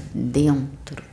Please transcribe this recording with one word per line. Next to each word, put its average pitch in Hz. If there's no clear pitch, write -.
dentro 139